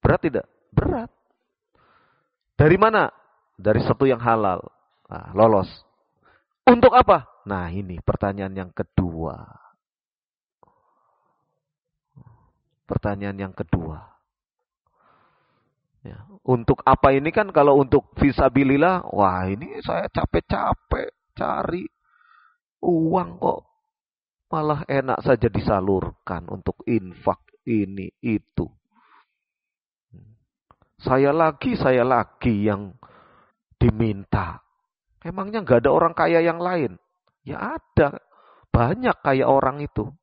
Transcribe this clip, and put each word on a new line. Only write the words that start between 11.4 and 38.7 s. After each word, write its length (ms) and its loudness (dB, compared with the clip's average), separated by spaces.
Pertanyaan 640 -6
yang 60 -18
kedua. 420 -6
Ya, 160 -20
untuk 400 0
apa 300 4
ini 180 -2
kan, 160 0
kalau 320 6
untuk 380 0
fisabilillah, 880 2
wah, 380 0
ini 340 -8
saya 300 -6
capek-capek 1200 -6
cari 540 -6
uang 560 -2
kok 240 -4
malah 360 -2
enak 380 -2
saja 240 2
disalurkan 1040 -2
untuk 340 -10
infak 560 -4
ini 480 -4
itu. 480 -6
Saya 320 2
lagi, 460 -2
saya 260 2
lagi 640 -2
yang 240 -6
diminta. 840 -2
Emangnya 420 -8
nggak 200 2
ada 80 4
orang 200 2
kaya 300 2
yang 180 -2
lain? 380 -4
Ya 360 -10
ada. 440 0
Banyak 520 0